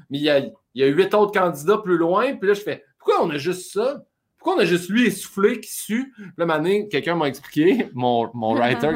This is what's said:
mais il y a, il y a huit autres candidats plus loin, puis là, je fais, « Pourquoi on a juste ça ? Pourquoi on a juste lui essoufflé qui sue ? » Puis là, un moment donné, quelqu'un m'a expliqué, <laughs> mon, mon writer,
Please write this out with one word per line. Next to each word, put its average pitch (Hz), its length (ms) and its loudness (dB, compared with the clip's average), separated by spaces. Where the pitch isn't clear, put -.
mais 139 100 -6
il 147 60 -2
y 151 60 4
a, 143 80 4
il 117 120 -2
y 127 80 -2
a 135 40 6
huit 185 260 2
autres 202 260 2
candidats 175 400 0
plus 175 200 0
loin, 202 380 0
puis 190 120 -2
là, 202 60 4
je 202 80 -2
fais, « - 220 -8
Pourquoi 403 260 0
on 170 60 -2
a 147 60 -4
juste 175 360 -6
ça ? 247 300 -4
Pourquoi 359 180 -2
on - 40 4
a 208 40 4
juste 175 260 0
lui 233 160 2
essoufflé 214 540 0
qui - 100 -16
sue ? » 254 460 -6
Puis 208 80 -18
là, 170 60 -2
un - 20 0
moment 160 120 0
donné, 196 300 0
quelqu'un 165 260 -2
m'a 156 140 0
expliqué, 175 640 0
<laughs> - 40 -16
mon, 123 380 0
mon 113 220 -2
writer, 127 420 2